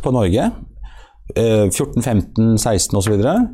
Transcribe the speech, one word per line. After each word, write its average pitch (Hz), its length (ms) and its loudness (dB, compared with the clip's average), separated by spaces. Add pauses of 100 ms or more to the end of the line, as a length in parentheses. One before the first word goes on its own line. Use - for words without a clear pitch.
på 135 100 0
Norge. 113 320 2 (840)
Eh, 110 420 2
fjorten, 135 320 -2
femten, 113 560 0
seksten 101 400 -2
og 92 60 -2
så 107 80 0
videre. 117 220 2 (180)